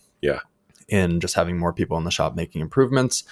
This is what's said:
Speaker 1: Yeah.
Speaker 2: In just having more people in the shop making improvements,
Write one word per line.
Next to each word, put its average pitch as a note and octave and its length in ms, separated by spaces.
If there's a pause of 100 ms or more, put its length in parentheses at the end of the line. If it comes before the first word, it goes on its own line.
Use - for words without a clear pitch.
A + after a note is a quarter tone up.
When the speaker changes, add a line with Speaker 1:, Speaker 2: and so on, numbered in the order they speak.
(220)
Speaker 1:
Yeah. C#2+ 180 (480)
Speaker 2:
In F2+ 300
just E2+ 160
having F2 240
more E2+ 140
people E2 260
in E2 60
the E2+ 80
shop D#2 240
making E2 240
improvements, B2+ 720